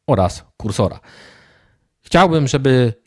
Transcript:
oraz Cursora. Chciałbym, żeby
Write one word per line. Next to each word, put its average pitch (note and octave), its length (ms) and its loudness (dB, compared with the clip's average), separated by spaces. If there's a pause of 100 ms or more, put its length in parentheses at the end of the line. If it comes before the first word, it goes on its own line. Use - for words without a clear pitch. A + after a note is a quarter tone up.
oraz F#2+ 380 -2 (160)
Cursora. G#2 380 -4 (1000)
Chciałbym, D#3+ 460 0
żeby B2+ 460 0 (140)